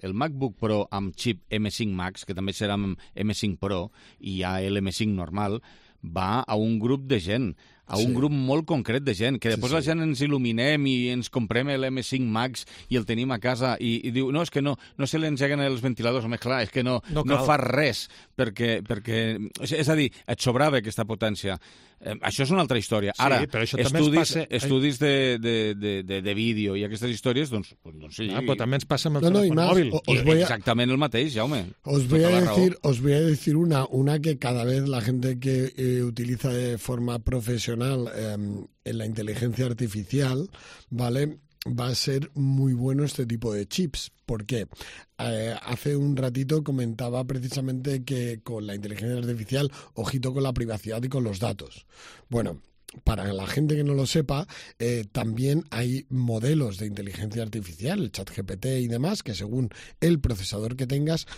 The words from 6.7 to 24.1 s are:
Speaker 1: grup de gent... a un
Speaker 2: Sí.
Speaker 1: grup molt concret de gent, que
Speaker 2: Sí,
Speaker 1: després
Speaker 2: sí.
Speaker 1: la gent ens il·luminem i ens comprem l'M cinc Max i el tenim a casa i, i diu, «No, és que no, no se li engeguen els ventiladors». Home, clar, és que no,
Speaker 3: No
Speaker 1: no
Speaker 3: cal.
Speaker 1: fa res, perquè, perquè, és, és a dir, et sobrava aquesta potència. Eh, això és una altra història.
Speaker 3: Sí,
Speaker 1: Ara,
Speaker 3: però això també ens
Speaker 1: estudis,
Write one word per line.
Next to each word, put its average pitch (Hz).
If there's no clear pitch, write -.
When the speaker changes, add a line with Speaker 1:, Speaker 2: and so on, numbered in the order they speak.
Speaker 1:
grup 135
de 131
gent... 101
a -
un 113
Speaker 2:
Sí. 127
Speaker 1:
grup 135
molt 143
concret 139
de 131
gent, 117
que 113
Speaker 2:
Sí, 110
Speaker 1:
després 117
Speaker 2:
sí. 151
Speaker 1:
la 160
gent 160
ens 156
il·luminem 139
i 123
ens 123
comprem 120
l'M 131
cinc 131
Max 113
i 127
el 113
tenim 120
a 117
casa 123
i, 117
i 123
diu, 131
«No, 151
és 156
que 143
no, 143
no 139
se 160
li 160
engeguen 143
els 135
ventiladors». 120
Home, 113
clar, 127
és 104
que 131
no, 123
Speaker 3:
No 151
Speaker 1:
no 139
Speaker 3:
cal. 135
Speaker 1:
fa 151
res, 127
perquè, 113
perquè, 113
és, 135
és 151
a 160
dir, 147
et -
sobrava 131
aquesta 110
potència. 101
Eh, 113
això -
és 131
una 190
altra 131
història. 104
Speaker 3:
Sí, -
Speaker 1:
Ara, 135
Speaker 3:
però 113
això 117
també 120
ens 135
Speaker 1:
estudis, 151